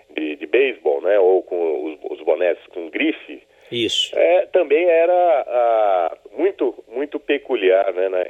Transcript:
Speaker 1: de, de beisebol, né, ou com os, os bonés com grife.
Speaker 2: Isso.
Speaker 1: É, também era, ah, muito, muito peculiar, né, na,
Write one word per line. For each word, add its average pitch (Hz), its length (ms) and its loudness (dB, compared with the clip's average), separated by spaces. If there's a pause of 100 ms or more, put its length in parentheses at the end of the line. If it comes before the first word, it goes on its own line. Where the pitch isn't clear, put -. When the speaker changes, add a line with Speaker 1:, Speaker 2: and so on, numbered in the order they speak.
(160)
Speaker 1:
de, 76 220 -6
de 80 100 -14
beisebol, 87 540 0
né, 98 180 2
ou 92 240 4
com 82 420 -4
os, 76 340 -12
os 78 60 -18
bonés 82 320 0 (140)
com 82 180 -12
grife. - 540 -6 (280)
Speaker 2:
Isso. - 460 -4
Speaker 1:
É, 170 300 2
também 160 380 2
era, 170 640 2
ah, 107 680 0 (140)
muito, 143 560 -4
muito 139 320 -8
peculiar, 98 720 0
né, 92 160 -2
na, 90 200 -2